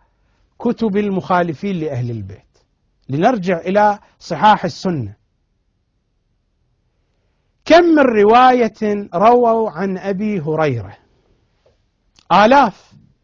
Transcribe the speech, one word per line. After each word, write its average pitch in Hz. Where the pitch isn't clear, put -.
كتب 120
المخالفين 185
لأهل 131
البيت، 98
لنرجع 180
إلى 202
صحاح 196
السنة. 139
كم 339
من 320
رواية 220
رووا 226
عن 190
أبي 202
هريرة؟ 147
آلاف، 220